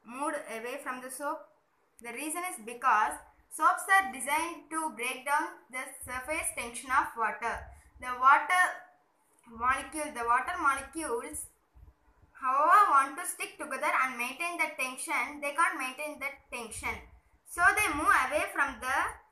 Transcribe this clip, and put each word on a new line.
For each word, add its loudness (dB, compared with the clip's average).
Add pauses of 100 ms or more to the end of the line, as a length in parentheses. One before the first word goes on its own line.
moved -6 (120)
away -8
from -8
the -12
soap? -6 (560)
The -12
reason -6
is -12
because 2 (400)
soaps 2
are 6
designed -4
to -4
break -6
down 0 (100)
the -8 (160)
surface -6
tension -10
of 2
water. -4 (400)
The -8
water 6 (920)
molecule, -2
the -4
water 2
molecules, -2 (880)
however, 6
want 4
to -8
stick -8
together -2
and 2
maintain -6
the -2
tension. -4
They -4
can't 0
maintain -8
the -6 (160)
tension. -8 (480)
So -10 (160)
they 2
move 4 (140)
away 0 (100)
from -2
the -2 (360)